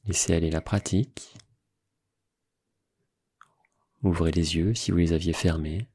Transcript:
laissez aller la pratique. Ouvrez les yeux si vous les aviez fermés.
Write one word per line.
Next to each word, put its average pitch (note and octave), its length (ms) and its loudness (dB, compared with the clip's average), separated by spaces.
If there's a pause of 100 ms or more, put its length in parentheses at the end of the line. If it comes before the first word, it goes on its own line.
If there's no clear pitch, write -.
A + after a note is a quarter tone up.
laissez F2 280 0
aller E2 160 2
la D#2+ 100 0
pratique. - 760 -4 (2750)
Ouvrez E2 300 2
les E2 240 0
yeux F#2+ 180 0
si - 160 -4
vous F2 60 2
les E2+ 160 4
aviez E2 200 0
fermés. D#2+ 640 -2